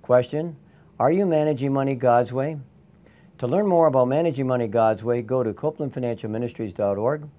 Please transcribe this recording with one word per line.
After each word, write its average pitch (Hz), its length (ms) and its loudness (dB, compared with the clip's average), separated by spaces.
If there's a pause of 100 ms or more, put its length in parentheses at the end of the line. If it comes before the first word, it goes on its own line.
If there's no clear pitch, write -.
Question, 143 540 0 (420)
are 131 140 2
you 190 140 2
managing 151 480 0
money 135 220 0
God's 120 360 2
way? 139 280 -4 (800)
To 127 60 -4
learn 190 220 0
more 170 200 4
about 131 200 4
managing 139 400 0
money 120 220 0
God's 110 340 2
way, 120 180 -2
go 127 220 -2
to 110 100 -2
Copeland 147 400 -6
Financial 120 380 -6
Ministries 113 420 -6
dot 101 240 0
org 147 300 -4 (120)